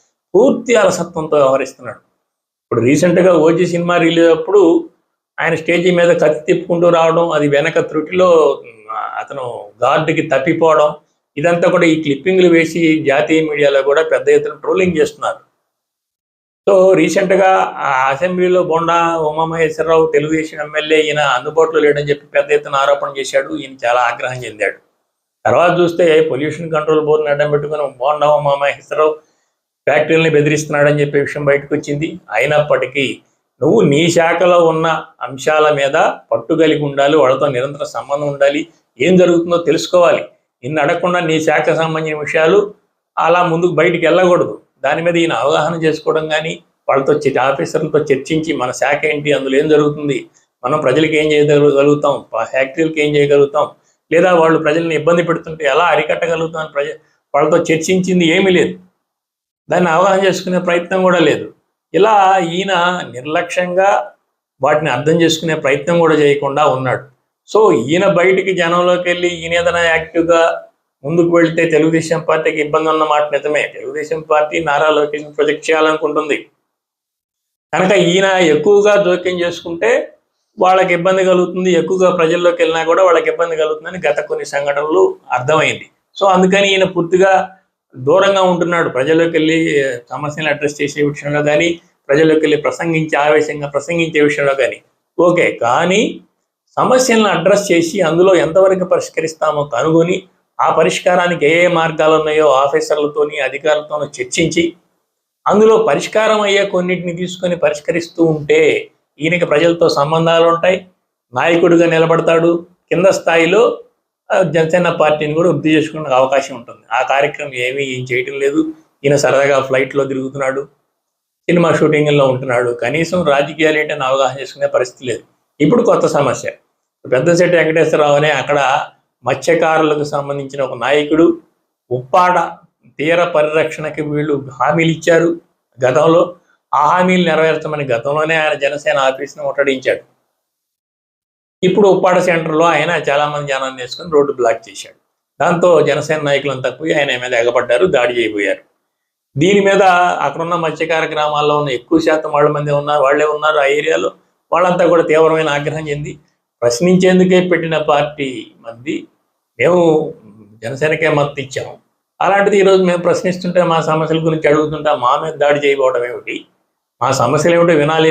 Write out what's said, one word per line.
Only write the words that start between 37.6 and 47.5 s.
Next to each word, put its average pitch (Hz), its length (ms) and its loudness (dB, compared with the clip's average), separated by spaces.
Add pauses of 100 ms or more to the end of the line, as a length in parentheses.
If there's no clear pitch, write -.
సంబంధం 143 420 -6
ఉండాలి, 143 340 0 (380)
ఏం 123 180 2
జరుగుతుందో 175 460 2
తెలుసుకోవాలి. 165 580 2 (420)
నిన్ను 151 180 -4
అడగకుండా 175 380 0
నీ 160 200 -2
శాఖకు 156 380 0
సంబంధించిన 156 420 -4
విషయాలు 160 400 2 (580)
అలా 170 260 2
ముందుకు 170 320 0
బయటికి 165 300 0
వెళ్ళకూడదు. 170 500 2 (260)
దాని 151 220 -2
మీద 170 140 0
ఈయన 165 160 0
అవగాహన 151 480 0
చేసుకోవడం 156 460 -2
కానీ, 156 260 -4 (320)
వాళ్ళతో 135 280 0
చర్చ-, 131 300 -2
ఆఫీసర్లతో 156 560 -2